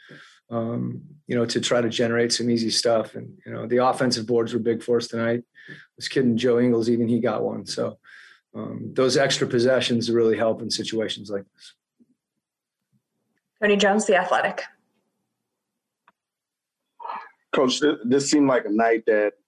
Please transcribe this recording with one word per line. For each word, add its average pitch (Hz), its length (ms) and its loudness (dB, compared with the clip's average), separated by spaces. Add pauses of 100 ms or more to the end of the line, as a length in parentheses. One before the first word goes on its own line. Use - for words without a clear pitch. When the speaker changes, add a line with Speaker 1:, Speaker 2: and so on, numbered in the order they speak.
(480)
Speaker 1:
um, 120 540 -6 (240)
you 127 80 -4
know, 120 100 2
to 113 160 -2
try 123 200 2
to 117 80 2
generate 117 440 0
some 117 160 -2
easy 113 220 2
stuff. 113 460 0
And, 117 280 -14
you 117 80 -16
know, 117 140 -8
the 120 120 2
offensive 120 500 0
boards 117 240 2
were 117 80 0
big 113 200 0
for 120 180 2
us 117 100 -6
tonight. 117 340 -2 (540)
This - 100 -10
kid 139 180 0
in 117 140 2
Joe 120 220 2
Ingles, 117 280 2
even 120 200 2
he 120 100 2
got 117 240 -2
one. 110 240 -6
So, 110 320 -6 (560)
um, 113 380 -10
those 131 240 2
extra 139 320 0
possessions 120 600 0
really 113 280 2
help 113 260 -2
in 110 80 -8
situations 107 600 -6
like 98 220 -8
this. - 220 -20 (1900)
Speaker 2:
Tony 208 160 4
Jones, 202 300 2
The 196 100 4
Athletic. - 460 0 (3000)
Speaker 3:
Coach, 131 280 -2
th-, 147 240 2
this 139 260 0
seemed 147 160 4
like 123 200 2
a 101 40 -4
night 113 360 2
that 104 260 2 (160)